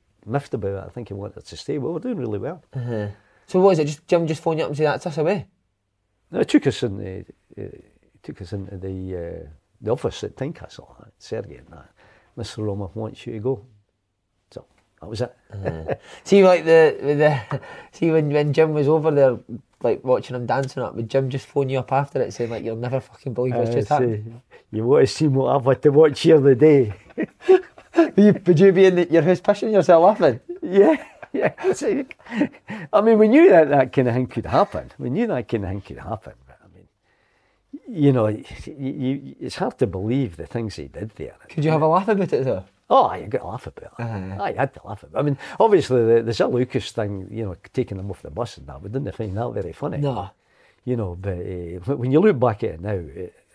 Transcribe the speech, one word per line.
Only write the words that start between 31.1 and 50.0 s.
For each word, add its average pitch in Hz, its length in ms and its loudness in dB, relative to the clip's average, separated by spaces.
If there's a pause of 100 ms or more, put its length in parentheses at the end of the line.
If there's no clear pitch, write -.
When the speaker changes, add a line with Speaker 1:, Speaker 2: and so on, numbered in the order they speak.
Speaker 1:
<laughs> - 160 -16
yeah. - 400 -2
See, 269 320 -4 (880)
I - 80 4
mean, 220 160 6
we 214 100 6
knew 311 220 8
that 160 200 6
that 135 220 2
kind 127 160 2
of 117 60 0
thing 127 140 -2
could 107 180 -6
happen. 92 540 -2
We 131 100 -8
knew 214 180 -2
that 131 220 -6
kind 107 160 -4
of 87 60 -6
thing 98 100 -8
could - 160 -18
happen. - 360 -12 (140)
But, - 160 -20
I - 120 -20
mean, - 120 -20 (1000)
you 151 260 2
know, 117 120 2
y-, 107 180 -4 (240)
y-, 156 100 -16
y-, 135 600 -8
it's 127 180 -12
hard - 220 -6
to 127 80 0
believe 101 500 -4
the 82 80 -14
things 113 300 -10
he 71 120 -14
did 104 280 -14
there. 71 200 -14 (140)
Speaker 2:
Could 147 160 -4
you 156 60 0
have 156 100 0
a 156 60 2
laugh 190 200 0
about 196 240 -2
it, 131 140 0
though? 95 180 -2 (260)
Speaker 1:
Oh, 220 260 4
you 87 120 -12
got 107 120 -4
to - 80 -12
laugh 101 200 -12
about - 160 -16 (140)
it. 117 60 -10
Speaker 2:
Uh-huh. 98 400 -8
Speaker 1:
I - 100 -6
had 135 220 -4
to - 100 -20
laugh 101 180 -14
about - 140 -14
it. - 20 0
I 139 40 0
mean, 143 140 -2 (220)
obviously, 143 460 2 (100)
the, 117 60 4
the 113 100 -4
Zé 143 200 -2
Lucas 123 400 -4
thing, 101 400 -8
you 110 140 -10
know, 92 100 -10 (180)
taking 104 240 -4
them 95 140 -10
off - 100 -16
the 76 100 -16
bus 107 260 -8
and 69 100 -20
that, 69 140 -18
we 101 80 -14
didn't 123 240 -8
find 98 220 -8
that 117 160 -6
very 87 220 -8
funny. 151 240 -8
Speaker 2:
No. 123 320 -6 (560)